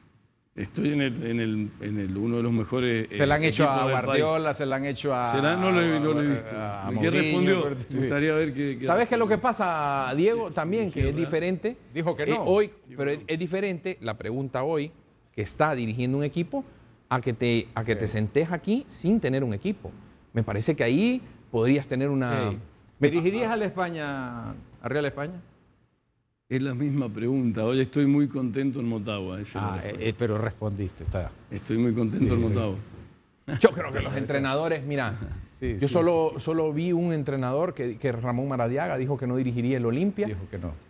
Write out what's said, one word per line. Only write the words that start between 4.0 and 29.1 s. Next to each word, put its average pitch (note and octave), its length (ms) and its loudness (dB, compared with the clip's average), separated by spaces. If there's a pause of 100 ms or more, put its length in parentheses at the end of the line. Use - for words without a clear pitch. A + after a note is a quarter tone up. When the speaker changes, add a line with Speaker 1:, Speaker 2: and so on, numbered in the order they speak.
Speaker 1:
país. C3+ 180 2
Speaker 2:
Guardiola, D#3 300 2
se D3 120 -4
la C3+ 100 0
han C3+ 100 -2
hecho C#3 280 -2
a B2 100 0
Speaker 1:
¿Será? C#3 320 2
No F#3 140 2
lo F3 100 4
he, D#3+ 200 4
no D#3 140 2
lo D3 60 2
he D3 60 2
Speaker 2:
a C#3+ 40 2
Speaker 1:
visto. A2 260 -2
Speaker 2:
a G2+ 320 -4
Speaker 1:
¿Qué G2+ 80 -2
Speaker 2:
Mourinho, G#2+ 160 2
Speaker 1:
respondió? E3+ 500 4
Speaker 2:
pero C#3+ 140 -2 (100)
sí. C#3+ 80 -10
Speaker 1:
Me - 60 0
gustaría C#3+ 340 2
ver D#3 200 0
qué, C#3 260 -2
qué C3 60 -6
Speaker 3:
¿Sabes A3+ 220 4
qué B3 60 0
es A#3 60 4
lo A3 80 2
que G#3+ 80 4
Speaker 1:
respondió. A#3 220 0
Speaker 3:
pasa, C#3+ 580 0
Diego? G#3+ 320 2
Speaker 1:
Sí, D3+ 80 -6
Speaker 3:
También F#3 320 0
Speaker 1:
sí, D3+ 60 -8
Speaker 3:
que C#3+ 80 -2
Speaker 1:
sí, C3 80 2
Speaker 3:
es C#3+ 40 -2
Speaker 1:
¿verdad? D#3 160 -2
Speaker 3:
diferente. F3 460 0 (180)
Speaker 2:
Dijo D#3+ 220 -2
que D3 80 -2
Speaker 3:
Eh, C#3 60 0
Speaker 2:
no. G#3 120 2
Speaker 3:
hoy, G#3 300 2 (160)
Speaker 1:
Dijo B2+ 100 -18
Speaker 3:
pero C#3+ 60 -2
Speaker 1:
que C#3+ 100 0
Speaker 3:
es, D3+ 60 -6
Speaker 1:
no. - 80 -16
Speaker 3:
es D#3+ 100 -2
diferente F#3 640 -4
la A2 180 -6
pregunta B2+ 460 -4
hoy, D#3 260 -2 (420)
que G#2+ 100 -4
está D3+ 340 2
dirigiendo B2 420 0
un D3 60 0
equipo, E3+ 400 -2 (440)
a B2+ 120 0
que A#2+ 140 -2
te, A#2 420 2
a A2+ 80 -2
que A2+ 100 2
te G#2 120 -2
Speaker 2:
Ok. G2 40 0
Speaker 3:
sentes A2+ 400 0
aquí G3+ 380 0
sin G#3 320 2
tener C3+ 240 0
un A2+ 100 -2
equipo. - 380 -6 (400)
Me A2+ 100 2
parece A2 320 0
que C#3+ 80 0
ahí G#3 400 4 (300)
podrías C3+ 340 4
tener C3+ 220 0
una A#2+ 400 0
Speaker 2:
Ok. G2+ 80 -2 (420)
¿Dirigirías F3+ 540 2
a A#3 40 -2
la G#3+ 100 -2
España, C#3 840 -6
a A2 40 -10 (340)
Real D3 160 -2
España? D3 360 -6 (1080)
Speaker 1:
Es C3 140 -2
la C3+ 120 -4
misma C3+ 360 -2
pregunta. A2+ 540 0
Hoy B2+ 160 2
estoy C#3+ 260 2
muy C#3+ 200 6
contento C3+ 540 -2
en A#2 80 -2
Motagua. G2+ 520 -4